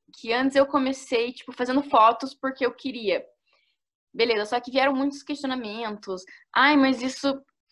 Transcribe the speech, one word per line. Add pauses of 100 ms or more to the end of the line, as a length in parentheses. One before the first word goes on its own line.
(160)
Que
antes
eu
comecei,
tipo,
fazendo
fotos
porque
eu
queria. (880)
Beleza,
só
que
vieram
muitos
questionamentos. (320)
"Ai,
mas
isso (300)